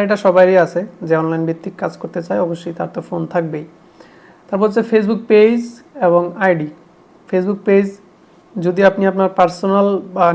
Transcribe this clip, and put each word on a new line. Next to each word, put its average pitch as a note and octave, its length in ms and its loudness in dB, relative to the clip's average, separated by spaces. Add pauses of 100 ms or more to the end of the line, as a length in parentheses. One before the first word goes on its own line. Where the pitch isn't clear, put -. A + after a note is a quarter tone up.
এটা G3+ 200 0
সবারই F#3 400 6
আছে E3+ 160 -4 (260)
যে D#3+ 140 0
অনলাইন D#3+ 280 -2
ভিত্তিক E3 240 -8 (100)
কাজ E3+ 180 -6
করতে E3+ 260 -8
চায়, G3+ 180 -2
অবশ্যই E3+ 340 -8
তার E3 160 -6
তো F3 40 -8 (100)
ফোন E3+ 120 -6 (120)
থাকবেই। D#3+ 320 -4 (840)
তারপর G3+ 200 -2
হচ্ছে G#3+ 240 -2
Facebook A3 300 0 (100)
পেজ A3 280 4 (480)
এবং F3 140 4 (240)
আইডি। D#3+ 240 0 (600)
Facebook F#3+ 380 -2
পেজ G3+ 180 4 (800)
যদি F3+ 240 0
আপনি G3 220 -4
আপনার F#3+ 180 0 (100)
পার্সোনাল G3 480 2 (280)
বা F#3 200 2